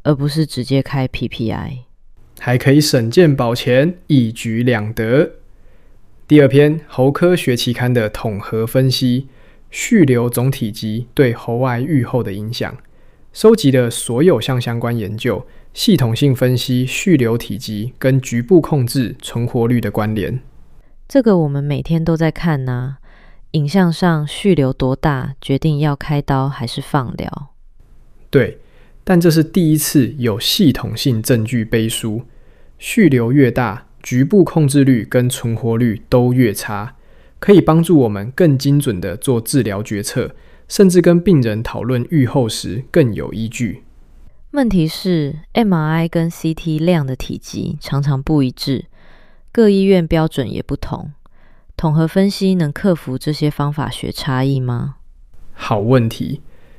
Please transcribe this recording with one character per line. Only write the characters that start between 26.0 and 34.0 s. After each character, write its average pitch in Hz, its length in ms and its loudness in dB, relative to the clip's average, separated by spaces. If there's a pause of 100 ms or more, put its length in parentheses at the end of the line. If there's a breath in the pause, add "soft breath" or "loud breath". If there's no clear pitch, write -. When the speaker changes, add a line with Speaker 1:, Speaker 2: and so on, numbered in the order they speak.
Speaker 1:
刀 135 260 0
还 131 200 -6
是 135 160 -8
放 127 340 -4
疗。 - 340 -10 (800)
Speaker 2:
对， 120 300 2 (440 soft breath)
但 185 160 2
这 170 120 4
是 160 120 4
第 160 300 2
一 156 60 2
次 139 400 0
有 117 200 -2
系 156 320 2
统 110 240 -4
性 113 280 -2
证 127 200 0
据 113 220 -4
背 110 240 -2
书， 113 380 -8 (500 soft breath)
续 - 320 2
留 120 240 2
越 135 180 4
大， 117 360 -4 (160)